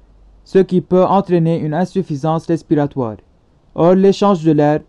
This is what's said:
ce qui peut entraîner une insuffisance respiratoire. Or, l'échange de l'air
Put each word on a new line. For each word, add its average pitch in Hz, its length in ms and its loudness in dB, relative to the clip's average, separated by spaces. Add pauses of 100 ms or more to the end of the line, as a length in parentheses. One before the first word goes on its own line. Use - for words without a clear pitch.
(440)
ce - 140 0
qui 185 200 0
peut 180 240 0
entraîner 175 560 0
une 151 140 -6
insuffisance 160 760 -4
respiratoire. 143 720 -4 (580)
Or, 175 200 2
l'échange 196 500 2
de 160 60 4
l'air 151 380 2